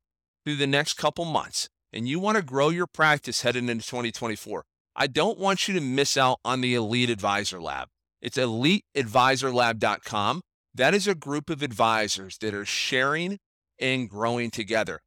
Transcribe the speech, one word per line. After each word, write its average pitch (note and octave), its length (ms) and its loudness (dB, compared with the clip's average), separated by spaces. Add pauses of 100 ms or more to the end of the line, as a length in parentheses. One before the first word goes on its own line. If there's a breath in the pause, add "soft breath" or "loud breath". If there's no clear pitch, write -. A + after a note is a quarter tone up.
(460)
through D3 100 -2
the C#3 120 0
next C#3+ 260 2
couple D#3 320 -2
months - 420 -4 (240)
and A#2 160 -6
you D#3 140 -2
wanna G#3+ 200 2
grow C#3 280 2
your F3 180 0
practice D3+ 540 2
heading B2 260 0
into A#2 180 -4
twenty A#2+ 280 -4
twenty-four, G#2+ 500 -6 (320)
I C3+ 120 0
don't D3 320 0
want F#3+ 280 0
you G3+ 80 -2
to F3 60 2
miss C3+ 360 0
out C3 260 4
on B2+ 180 0
the B2 140 2
Elite A#2+ 340 2
Advisor G2+ 520 0
Lab. C#2 260 -8 (340)
It's - 160 -6
elite B2+ 460 2 (100)
advisor C3 580 2
lab A#2 280 2
dot G#2 240 0
com. A2+ 380 -2 (340)
That C3+ 180 4
is G3+ 140 2
a G3 80 0
group D3 340 -6
of D3 140 -4
advisors A2 760 0
that G#2+ 140 -4
are G2+ 120 -6
sharing D3+ 760 -2 (400)
and C3 300 0
growing A#2 420 -2
together. G#2 560 -2